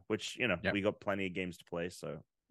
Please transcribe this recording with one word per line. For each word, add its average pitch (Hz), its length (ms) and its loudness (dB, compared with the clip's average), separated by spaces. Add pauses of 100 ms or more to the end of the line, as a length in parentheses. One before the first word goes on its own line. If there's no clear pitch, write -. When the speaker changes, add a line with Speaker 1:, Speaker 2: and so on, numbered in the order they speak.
Speaker 1:
which, - 300 -2
you 123 100 4
know, 90 160 4
Speaker 2:
Yeah. 95 80 4
Speaker 1:
we 98 100 2
got 101 180 2
plenty 98 260 0
of 90 80 -2
games 90 240 -4
to - 80 -20
play, 87 240 -2
so 78 340 -8 (280)